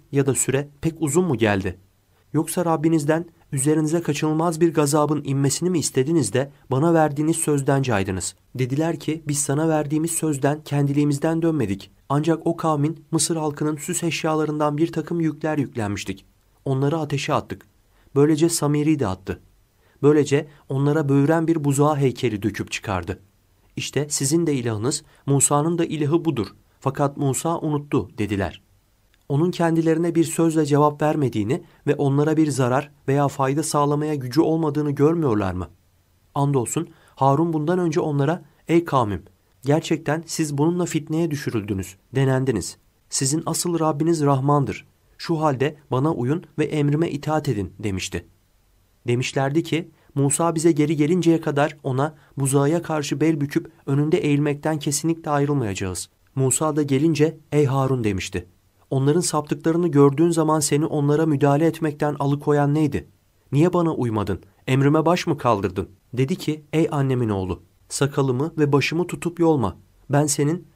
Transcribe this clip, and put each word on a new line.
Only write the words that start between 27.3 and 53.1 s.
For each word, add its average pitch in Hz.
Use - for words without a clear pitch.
unuttu," 147
dediler. 98
Onun 156
kendilerine 165
bir 170
sözle 160
cevap 147
vermediğini 135
ve 147
onlara 147
bir 156
zarar 127
veya 139
fayda 139
sağlamaya 147
gücü 127
olmadığını 151
görmüyorlar 139
mı? 90
Andolsun 143
Harun 143
bundan 160
önce 170
onlara, 147
"Ey 170
kavmim, 110
gerçekten 156
siz 147
bununla 175
fitneye 156
düşürüldünüz, 107
denendiniz. 131
Sizin 143
asıl 165
Rabbiniz 156
Rahmandır. 139
Şu 160
halde 147
bana 135
uyun 139
ve 151
emrime 151
itaat 151
edin." 101
demişti. 92
Demişlerdi 135
ki, 160
"Musa 151
bize 165
geri 151
gelinceye 160
kadar 147
ona, 139
buzağa 143
karşı 147